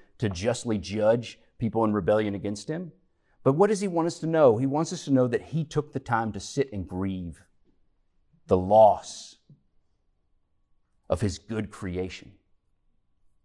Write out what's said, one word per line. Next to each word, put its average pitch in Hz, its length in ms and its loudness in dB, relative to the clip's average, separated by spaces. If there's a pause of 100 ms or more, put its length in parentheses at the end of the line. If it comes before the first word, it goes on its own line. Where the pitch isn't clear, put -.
(200)
to 110 100 0
justly 110 480 -2
judge 107 600 0 (200)
people 113 260 0
in 110 80 2
rebellion 104 440 2
against 104 340 -8
him. 165 240 -8 (500)
But 135 100 4
what 190 140 4
does 196 140 0
he 202 80 -2
want 165 180 0
us 165 120 -6
to 156 80 -6
know? 151 300 6
He 131 80 0
wants 151 280 -2
us 170 120 -10
to 143 60 -2
know 127 160 4
that 117 140 -2
he 156 240 -6
took - 260 -4
the 135 80 -6
time 113 320 -4
to 101 80 -8
sit - 320 -4
and 95 160 -8
grieve 92 540 -6 (1040)
the 95 100 4
loss 101 800 4 (1700)
of 92 100 -2
his 98 200 -2
good 110 320 -8
creation, 92 600 -10 (1120)